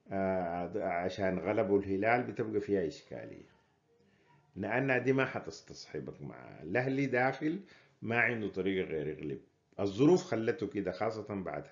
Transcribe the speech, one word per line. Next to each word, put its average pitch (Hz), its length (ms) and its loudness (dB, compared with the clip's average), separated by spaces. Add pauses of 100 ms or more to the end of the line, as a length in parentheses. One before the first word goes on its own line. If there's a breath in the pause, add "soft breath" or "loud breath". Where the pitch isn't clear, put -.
(120)
آه، 90 720 -2
عشان 92 540 0
غلبوا 101 400 2
الهلال 98 440 2
بتبقى 110 380 -2
فيها 98 260 2
إشكالية، - 680 -10 (1000 soft breath)
لأن 120 460 2
دي 127 100 4
ما 135 140 4
حتستصحبك - 960 -8
معاه. 60 400 -14
الأهلي 131 440 0
داخل 131 540 0 (420 loud breath)
ما 113 180 2
عنده 113 280 2
طريقة 92 400 0
غير 78 180 -2
يغلب، 76 340 -6 (400)
الظروف 127 440 6
خلته 113 420 0
كده، 95 260 -2
خاصة 107 420 -4
بعد 76 380 -4